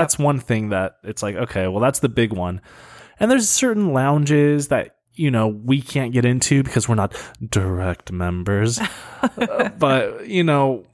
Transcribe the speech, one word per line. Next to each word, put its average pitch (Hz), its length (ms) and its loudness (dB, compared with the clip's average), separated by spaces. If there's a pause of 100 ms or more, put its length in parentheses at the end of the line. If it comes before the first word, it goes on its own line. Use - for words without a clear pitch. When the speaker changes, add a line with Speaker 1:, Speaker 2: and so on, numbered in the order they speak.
Speaker 1:
that's 160 180 0
one 143 200 2
thing 110 320 -2
that 95 340 -2
it's - 180 -12
like, 101 140 -4
okay, 92 320 -2
well, 98 120 -2
that's 131 200 0
the 131 100 2
big 113 240 0
one. 90 260 -6 (600)
And 226 100 2
there's 247 180 2
certain 208 460 0
lounges 147 760 2
that, - 280 -2 (180)
you 151 160 0
know, 110 180 2
we 117 340 0
can't 123 300 -4
get 120 140 2
into 127 360 2
because - 260 -2
we're 117 80 2
not 98 180 0 (320)
direct 92 640 -2
members. 92 760 -2
Speaker 2:
<laughs> - 40 -8 (480)
Speaker 1:
Uh, - 300 -2 (100)
but, 131 500 0
you 185 140 2
know, 139 400 2 (100)